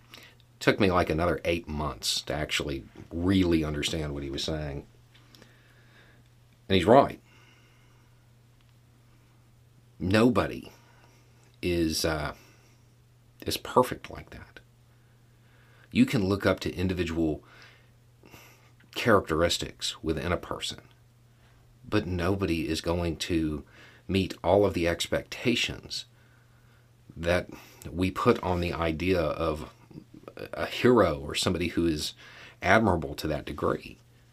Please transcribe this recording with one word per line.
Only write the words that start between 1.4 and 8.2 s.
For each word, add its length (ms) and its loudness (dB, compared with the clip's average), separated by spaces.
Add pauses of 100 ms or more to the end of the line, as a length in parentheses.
eight 240 -2
months 540 -4
to 120 -6
actually 500 -6 (260)
really 540 4
understand 500 -4
what 80 -8
he 80 -8
was 140 -6
saying. 420 -6 (1800)
And 80 4
he's 100 4
right. 340 6 (2750)